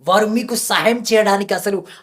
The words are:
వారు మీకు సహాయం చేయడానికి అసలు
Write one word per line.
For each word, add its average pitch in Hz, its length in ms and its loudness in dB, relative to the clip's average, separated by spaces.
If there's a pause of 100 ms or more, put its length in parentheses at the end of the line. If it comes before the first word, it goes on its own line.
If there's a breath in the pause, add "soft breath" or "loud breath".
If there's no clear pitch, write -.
వారు 190 240 2
మీకు 240 300 -2
సహాయం 208 480 0 (100)
చేయడానికి 202 400 2
అసలు 185 320 -4 (160 loud breath)